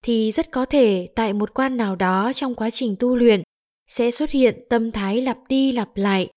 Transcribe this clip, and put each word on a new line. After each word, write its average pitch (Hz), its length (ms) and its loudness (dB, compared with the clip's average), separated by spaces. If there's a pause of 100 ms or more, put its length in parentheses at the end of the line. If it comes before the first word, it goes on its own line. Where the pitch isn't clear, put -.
thì 220 280 0
rất 320 200 -4
có 262 140 -2
thể 208 500 2
tại 220 180 0
một 208 200 -4
quan 262 240 -2
nào 202 180 -2
đó 190 400 0
trong 262 200 -4
quá 220 140 -4
trình 233 300 -4
tu 247 160 2
luyện 226 280 4 (440)
sẽ 240 240 0
xuất 302 200 -2
hiện 254 280 2 (100)
tâm 233 220 0
thái 208 300 -2
lặp 254 160 -4 (120)
đi 269 220 2
lặp 233 260 -4
lại 196 400 0